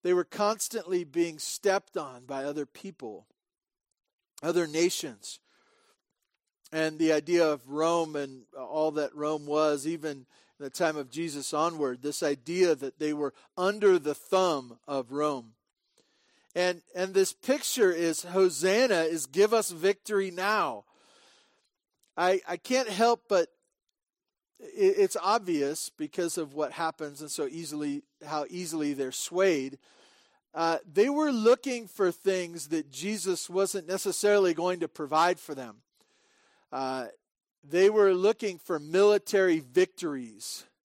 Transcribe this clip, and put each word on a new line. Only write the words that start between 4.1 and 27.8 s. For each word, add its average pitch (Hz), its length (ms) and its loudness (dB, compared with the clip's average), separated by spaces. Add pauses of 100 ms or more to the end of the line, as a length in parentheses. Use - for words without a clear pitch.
other 170 240 0
nations. 156 760 -4 (1300)
And 160 280 -2
the 160 140 2
idea 160 340 2
of 135 220 -2
Rome 160 480 0
and 135 260 -8 (160)
all 156 340 -2
that 147 220 -4
Rome 147 320 -6
was, 147 400 0
even 147 400 -8 (320)
in 143 60 -12
the 135 60 -10
time 156 260 -2
of 135 140 -10
Jesus 143 440 -8
onward, 151 480 -2
this 143 200 -6
idea 160 520 2
that 131 240 -8
they 151 140 -2
were 147 220 -4 (220)
under 196 420 4
the 147 160 -2
thumb 151 720 -2
of 135 260 -6
Rome. 139 420 -4 (1000)
And, 180 280 0 (120)
and 190 200 -4
this 190 180 4
picture 254 580 2
is 165 320 0
Hosanna, 185 800 2
is 165 240 -2
"give 196 280 4
us 220 160 2
victory 196 600 0
now." 175 540 -2 (1300)
I, 180 300 2
I 175 100 -6
can't 254 320 -2
help 226 400 0
but, 175 200 2 (1120)
it, 196 380 2
it's 196 220 2
obvious 170 760 0
because 160 420 -6
of 143 160 -8
what 147 180 -4
happens 156 480 -8
and 151 100 -14
so 143 200 -4
easily, 147 520 -8 (240)